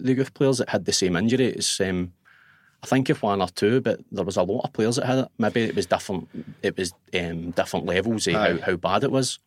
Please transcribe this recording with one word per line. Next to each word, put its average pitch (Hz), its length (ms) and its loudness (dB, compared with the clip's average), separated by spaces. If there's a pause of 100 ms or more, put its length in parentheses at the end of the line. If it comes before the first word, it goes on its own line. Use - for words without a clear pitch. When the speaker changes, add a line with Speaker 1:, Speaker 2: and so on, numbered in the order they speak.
Speaker 1:
the 131 140 2
youth 131 180 -2
players 135 240 2
that - 140 -4
had 95 160 -2
the 104 60 0
same 90 240 2
injury. 117 320 4
It's, - 340 -2
um, 90 320 -2 (680)
I - 40 -14
think 131 240 2
of 143 120 0
one 101 200 0
or 90 60 0
two, 113 340 2
but 110 180 -2 (100)
there 98 140 -4
was 95 140 -2
a 95 40 2
lot 98 220 0
of - 80 -8
players 117 240 0
that 135 80 -2
had 127 140 2
it. 131 180 0
Maybe 110 280 2
it 107 120 -2
was 98 80 2
different. - 460 -2 (320)
It 92 160 -2
was, 90 160 -4 (180)
um, 85 380 -4
different 87 340 -2
levels 98 420 0
of 87 100 2
Speaker 2:
Aye. 90 160 4
Speaker 1:
how, 82 80 -2 (100)
how 90 60 0
bad 95 280 0
it 139 80 0
was. 131 340 0